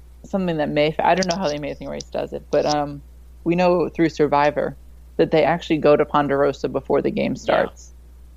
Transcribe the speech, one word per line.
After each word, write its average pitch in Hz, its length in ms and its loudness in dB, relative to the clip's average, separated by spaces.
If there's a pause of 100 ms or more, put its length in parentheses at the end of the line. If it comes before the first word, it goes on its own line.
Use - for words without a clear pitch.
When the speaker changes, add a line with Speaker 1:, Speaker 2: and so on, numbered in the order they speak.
(240)
Speaker 1:
something 185 340 -4
that 147 120 -2
may, 151 300 0
I 170 160 2
don't 185 120 -2
know 170 100 -2
how 190 120 -2
The 147 80 -6
Amazing 143 320 -10
Race 143 160 -10
does 147 260 -8
it, 143 200 -12
but, 147 140 0
um, 147 360 -4 (420)
we 170 120 0
know 175 340 2
through 165 200 0
Survivor 143 680 0 (400)
that 165 140 2
they 156 120 4
actually 160 360 0
go 147 180 6
to 151 80 4
Ponderosa 139 640 0
before 139 320 -2
the - 100 -2
game - 220 -2
Speaker 2:
Yeah. - 80 -10
Speaker 1:
starts. - 500 -2 (460)